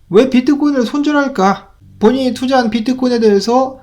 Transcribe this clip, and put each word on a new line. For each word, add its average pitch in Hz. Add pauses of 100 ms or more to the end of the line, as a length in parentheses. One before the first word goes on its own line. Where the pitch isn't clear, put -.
(100)
왜 233
비트코인을 277
손절할까? 285 (260)
본인이 247
투자한 254
비트코인에 247
대해서 226